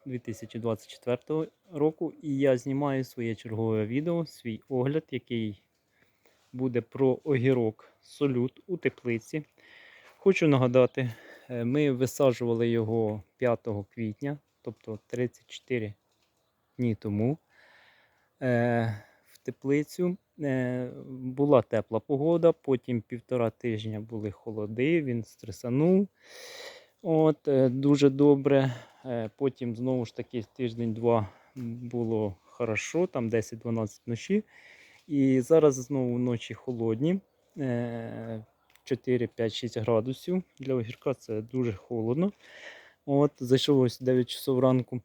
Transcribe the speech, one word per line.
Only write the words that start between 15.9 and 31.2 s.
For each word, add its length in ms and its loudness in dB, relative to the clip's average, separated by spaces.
дні 180 -2
тому, 420 -2
е, 640 0
в 120 -20
теплицю. 800 -2
Е, 520 -2
була 520 4
тепла 380 -2
погода, 520 2
потім 500 -2
півтора 480 -2
тижня 500 -6
були 320 -8
холоди, 680 -2
він 220 -4
стресанув. 840 0
От, 460 2
е, 220 4
дуже 400 4
добре. 640 4
Е, 300 -4
потім 400 -4
знову 300 -2
ж 100 -16
таки 280 -8
тиждень-два 760 0